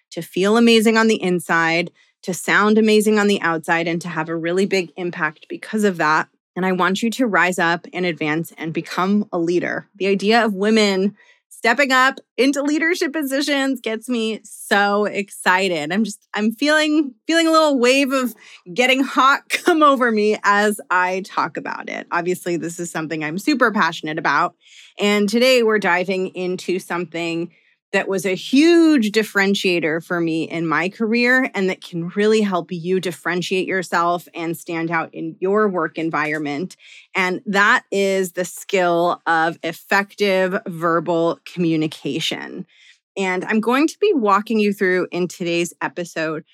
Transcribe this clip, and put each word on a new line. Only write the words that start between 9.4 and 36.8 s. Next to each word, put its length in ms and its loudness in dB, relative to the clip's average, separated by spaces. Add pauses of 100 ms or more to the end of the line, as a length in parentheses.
The 120 -4
idea 380 2
of 80 -2
women 640 2 (340)
stepping 420 0
up 280 2 (180)
into 240 2
leadership 500 -2
positions 680 -2
gets 260 -6
me 360 -2
so 600 0
excited. 840 0
I'm 120 0
just, 320 -8
I'm 160 0
feeling, 640 0 (100)
feeling 220 2
a 40 2
little 280 4
wave 320 4
of 240 -2 (360)
getting 300 2
hot 440 2
<laughs> 40 -20
come 320 2
over 300 4
me 320 2
as 360 2 (120)
I 340 0
talk 320 -4
about 320 -10
it. 220 -10
Obviously, 460 -2
this 220 -8
is 120 -8
something 320 -6
I'm 160 -6
super 320 0
passionate 480 -2
about. 360 0 (440)
And 280 2
today 360 2
we're 160 2
diving 560 0
into 420 -4
something 760 -6 (420)
that 160 -2
was 160 -4
a 100 0
huge 760 4
differentiator 920 0
for 160 -4
me 240 -2
in 240 -6
my 220 0
career 640 0
and 140 0
that 120 -6
can 280 -8
really 320 2
help 280 -2
you 300 -2
differentiate 640 -4
yourself 720 -2
and 220 -6
stand 340 -6
out 220 -4
in 260 -10
your 300 0
work 280 -4
environment. 800 -4 (400)